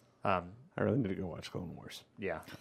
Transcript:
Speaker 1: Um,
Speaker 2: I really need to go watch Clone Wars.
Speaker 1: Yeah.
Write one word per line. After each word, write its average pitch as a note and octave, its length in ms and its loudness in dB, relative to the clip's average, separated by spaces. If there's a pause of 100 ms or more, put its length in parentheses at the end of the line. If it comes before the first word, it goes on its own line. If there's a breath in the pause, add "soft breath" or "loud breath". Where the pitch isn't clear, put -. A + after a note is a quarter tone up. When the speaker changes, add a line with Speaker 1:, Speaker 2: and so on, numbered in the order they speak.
(240)
Speaker 1:
Um, F2+ 200 6 (340)
Speaker 2:
I G2+ 40 6
really G#2 140 6
need A2 120 2
to F#2+ 60 0
go F#2 120 -4
watch - 240 -6
Clone E2 240 -6
Wars. - 280 -14 (140)
Speaker 1:
Yeah. E2+ 220 -2 (220 loud breath)